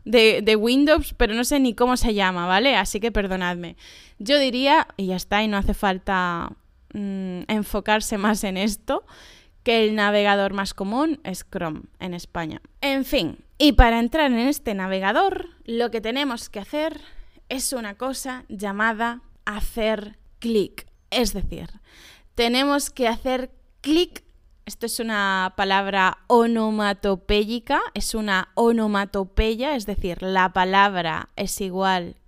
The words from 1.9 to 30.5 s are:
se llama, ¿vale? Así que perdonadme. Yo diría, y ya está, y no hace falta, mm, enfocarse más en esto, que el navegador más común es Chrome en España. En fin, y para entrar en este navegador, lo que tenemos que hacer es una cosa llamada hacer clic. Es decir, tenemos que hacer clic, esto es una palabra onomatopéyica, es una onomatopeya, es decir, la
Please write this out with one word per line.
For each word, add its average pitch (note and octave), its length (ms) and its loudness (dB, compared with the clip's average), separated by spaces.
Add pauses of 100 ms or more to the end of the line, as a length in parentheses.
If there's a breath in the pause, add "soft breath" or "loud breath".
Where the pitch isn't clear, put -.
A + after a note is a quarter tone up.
se A3+ 180 2
llama, F#3 320 0
¿vale? G#3+ 300 4
Así G3+ 240 -2
que A3+ 100 -2
perdonadme. F#3 680 -4 (420 loud breath)
Yo C4 200 2
diría, C4+ 480 4 (100)
y F#3+ 100 -6
ya F#3 100 -2
está, G3+ 260 -2
y G#3+ 60 0
no G3+ 80 -2
hace G3 180 0
falta, F#3 760 -2 (400)
mm, F#3+ 560 -6
enfocarse G#3+ 680 -2
más G#3 260 0
en F#3+ 120 -4
esto, G#3+ 480 -4 (580 loud breath)
que A3+ 220 2
el G#3+ 100 0
navegador G3+ 580 2
más G3 220 -6
común B3+ 500 -2
es F#3 260 -10
Chrome E3 320 -6 (160)
en F3 160 -8
España. E3+ 460 -10 (200)
En C4+ 240 -2
fin, - 340 -2 (200)
y D4 140 6
para A#3 260 6
entrar C4 320 0
en A#3 80 0
este B3 360 -2
navegador, G#3 760 0 (160)
lo A#3 260 -2
que A3+ 100 -4
tenemos B3 480 -4
que G#3 120 -12
hacer D#4 400 -6 (480 soft breath)
es B3+ 240 -6
una A3 220 -8
cosa B3+ 540 -8
llamada A3 720 -2 (240)
hacer G#3+ 760 -4 (200)
clic. A3 480 -2 (240)
Es A3 220 0
decir, F3 360 -6 (680 loud breath)
tenemos C4+ 560 0
que B3 160 -2
hacer B3+ 440 -2 (320)
clic, D#4+ 420 0 (400)
esto G#3+ 220 -10
es A3+ 140 -6
una G3 560 -2
palabra G3 600 0 (100)
onomatopéyica, A3 1500 2 (140)
es - 200 -6
una G3+ 400 -2
onomatopeya, A3 1200 0
es G#3+ 100 -6
decir, F#3 360 -4
la F#3 300 2